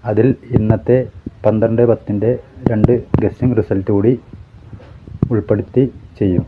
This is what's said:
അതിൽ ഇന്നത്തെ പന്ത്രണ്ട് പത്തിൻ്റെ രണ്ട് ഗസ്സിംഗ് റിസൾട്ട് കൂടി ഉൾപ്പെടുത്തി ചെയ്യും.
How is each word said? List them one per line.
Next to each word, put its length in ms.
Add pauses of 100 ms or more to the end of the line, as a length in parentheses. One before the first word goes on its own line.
അതിൽ 180 (300)
ഇന്നത്തെ 400 (480)
പന്ത്രണ്ട് 440
പത്തിൻ്റെ 400 (400)
രണ്ട് 220 (320)
ഗസ്സിംഗ് 360
റിസൾട്ട് 360
കൂടി 180 (1160)
ഉൾപ്പെടുത്തി 520 (360)
ചെയ്യും. 280